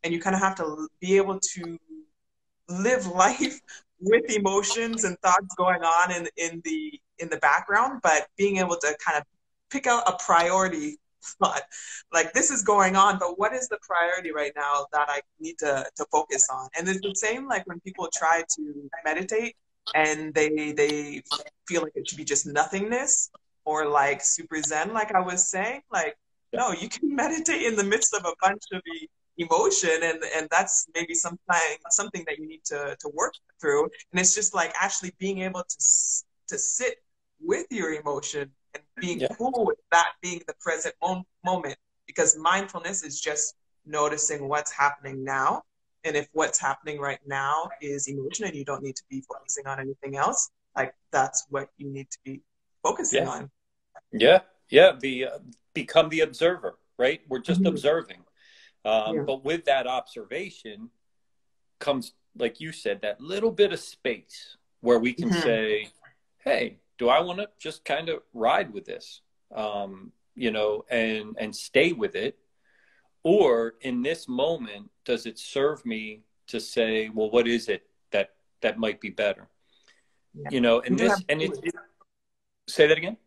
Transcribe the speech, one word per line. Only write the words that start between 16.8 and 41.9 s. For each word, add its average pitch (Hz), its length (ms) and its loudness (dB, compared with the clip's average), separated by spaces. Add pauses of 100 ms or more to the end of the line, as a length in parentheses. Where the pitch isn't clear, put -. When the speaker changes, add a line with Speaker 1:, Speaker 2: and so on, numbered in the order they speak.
Speaker 1:
it's 190 140 0
the 196 120 -4
same, 226 320 -2
like, 202 200 -2
when 175 140 -10
people 185 340 -8
try 165 280 2 (140)
to 143 340 -10 (140)
meditate 190 500 -2 (400)
and 156 380 2
they, 151 400 2
they 147 500 0 (460)
feel 170 140 0
like 156 120 -8
it - 140 -8
should - 80 -10
be 151 80 -10
just 139 220 0
nothingness 196 840 0 (380)
or, 151 200 0
like, 143 360 2
super 160 400 -2
zen, 160 320 -2
like 214 200 -2
I 185 60 -2
was 185 300 0
saying, 226 320 -4 (100)
like, 160 240 -2 (360)
Speaker 2:
Yeah. 233 80 -4
Speaker 1:
no, 240 120 0
you 170 160 -6
can 285 260 -4
<laughs> - 0 -
meditate 311 520 -2
in 226 100 0
the 202 80 0
midst 214 300 0
of 190 100 -4
a 170 160 -2
bunch 196 220 2 (100)
of 185 140 -6
e-, 165 220 -12 (280)
emotion, 170 540 2 (120)
and, 165 220 -2 (100)
and 156 160 -2
that's 185 440 2
maybe 165 200 -4
something, 175 240 -4 (520)
something 196 380 -2
that 151 100 -6
you 156 100 -12
need 160 160 -20
to, 143 340 -6
to 147 140 -8
work 190 220 0 (260)
through. 151 300 2 (200)
And 180 100 0
it's 185 140 4
just, 208 200 -2
like, 165 260 0
actually 185 380 -2
being 190 240 -4
able 185 180 -6
to - 180 -8
s-, - 460 2 (240)
to - 100 -10
sit - 380 -2 (460)
with 330 280 0
your 175 240 -2
emotion 147 560 -6 (240)
and - 80 -12 (180)
being 175 200 -4
Speaker 2:
Yeah. 131 80 0 (100)
Speaker 1:
cool 240 280 0
with - 120 0 (120)
that 170 300 4
being 175 260 -6
the 156 140 -10
present 160 420 -4
mom-, 185 220 -2 (200)
moment, 180 320 -2 (300)